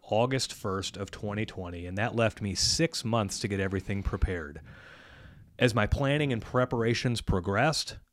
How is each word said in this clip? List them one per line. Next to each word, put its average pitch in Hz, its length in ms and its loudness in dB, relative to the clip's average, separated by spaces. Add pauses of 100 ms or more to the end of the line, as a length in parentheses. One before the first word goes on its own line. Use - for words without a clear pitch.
August 123 500 0
first 95 440 -4
of 101 160 -6
twenty 104 340 -4
twenty, 87 400 -8
and 90 100 -6
that 110 200 0
left 113 260 2
me 98 140 -2
six - 480 2
months 110 340 0
to - 80 -2
get 98 140 0
everything 98 420 -2
prepared. 82 600 -2 (960)
As 120 160 4
my 107 140 4
planning 139 460 2
and 110 100 -2
preparations 120 760 2
progressed, 101 800 0 (140)